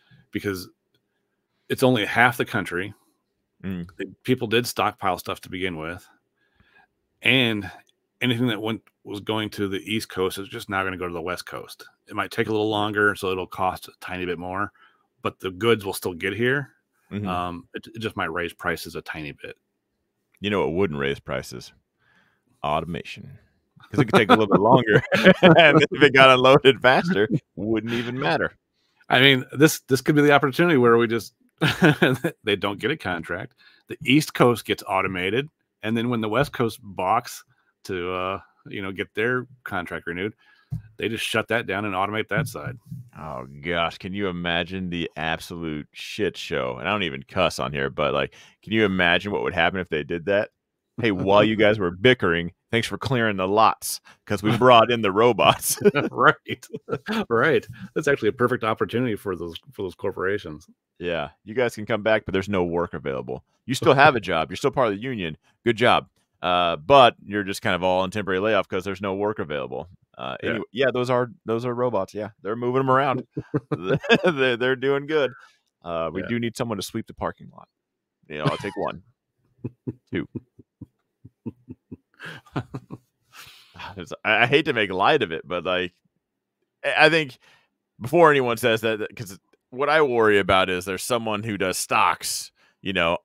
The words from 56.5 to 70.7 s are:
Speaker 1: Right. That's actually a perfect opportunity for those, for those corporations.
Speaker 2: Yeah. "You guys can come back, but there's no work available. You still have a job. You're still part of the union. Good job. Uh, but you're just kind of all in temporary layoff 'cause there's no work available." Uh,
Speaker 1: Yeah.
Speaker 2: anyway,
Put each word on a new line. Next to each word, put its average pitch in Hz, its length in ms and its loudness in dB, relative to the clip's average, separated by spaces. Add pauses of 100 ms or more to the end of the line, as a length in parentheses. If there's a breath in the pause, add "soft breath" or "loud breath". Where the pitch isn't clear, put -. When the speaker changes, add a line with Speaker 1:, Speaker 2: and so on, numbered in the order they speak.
Speaker 1:
Right. 120 380 2 (260 loud breath)
That's 160 140 -4
actually 135 220 0
a 98 40 0
perfect 123 300 -2
opportunity 110 520 -2
for 95 200 -6
those, 85 220 -10 (140)
for 107 120 -10
those 90 100 -8
corporations. 92 720 -6 (300)
Speaker 2:
Yeah. 82 320 -6 (140)
"You 107 100 -16
guys 117 220 -2
can 107 100 -12
come 107 160 -2
back, 110 240 2
but 90 80 -6
there's 95 160 -2
no 95 140 0
work 85 320 -2
available. 65 480 -8 (240)
You 127 80 -4
still 151 180 4
have 139 220 6
a 117 40 -4
job. 85 300 -2
You're 92 80 -10
still 139 140 0
part 131 160 0
of 101 80 0
the 98 40 -8
union. 104 380 -6 (260)
Good 113 140 0
job. 104 300 2 (340)
Uh, 87 360 0
but 120 460 6
you're 101 200 -4
just 95 180 -8
kind 101 140 0
of 87 80 -2
all 92 200 2
in 92 60 -4
temporary 95 300 -2
layoff 101 280 0
'cause 95 160 -6
there's 95 180 -6
no 98 120 -2
work 104 240 -2
available." 71 500 -8 (300)
Uh, 64 240 -10
Speaker 1:
Yeah. - 80 -4
Speaker 2:
anyway, - 220 -4